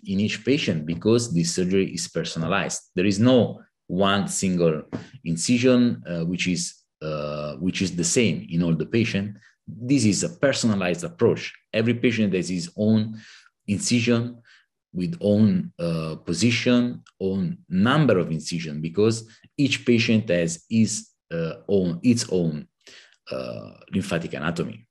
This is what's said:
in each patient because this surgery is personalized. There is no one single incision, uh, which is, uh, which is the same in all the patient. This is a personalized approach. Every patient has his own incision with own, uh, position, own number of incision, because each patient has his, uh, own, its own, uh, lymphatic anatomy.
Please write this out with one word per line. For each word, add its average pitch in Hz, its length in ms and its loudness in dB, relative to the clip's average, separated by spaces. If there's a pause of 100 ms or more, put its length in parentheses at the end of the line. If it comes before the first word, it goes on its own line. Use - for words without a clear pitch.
in 98 140 -2
each 104 260 -2
patient 104 400 0
because 107 480 0
this 85 200 0
surgery 92 400 0
is 85 140 -8
personalized. 82 880 -4
There 90 100 2
is 101 140 2
no 120 420 4 (260)
one 98 420 0
single 85 540 0 (420)
incision, 120 800 2
uh, 85 180 -4
which 90 220 -2
is, 85 280 -4 (260)
uh, 76 540 -6
which 90 260 -2
is 87 140 -2
the 85 80 -2
same 101 460 0
in 85 140 0
all 85 100 2
the 78 120 -2
patient. 107 520 -2 (300)
This 120 380 0
is 92 180 2
a 85 60 -4
personalized 98 720 0
approach. 87 500 0 (180)
Every 113 220 0
patient 110 400 0
has 87 160 -2
his 90 260 -6
own 107 440 2 (480)
incision 117 760 0 (520)
with 87 280 -4
own, 101 580 4
uh, 80 360 -4
position, 120 840 0 (180)
own 95 380 -2 (120)
number 117 480 4
of 82 140 0
incision, 80 500 -6
because 104 480 0 (280)
each - 280 0
patient 113 440 4
has 85 400 0
his, 110 400 0 (220)
uh, 82 220 -4 (160)
own, 90 340 2
its 117 260 2
own, 80 380 -2 (640)
uh, 57 400 -10 (220)
lymphatic 85 400 -2
anatomy. 78 580 -6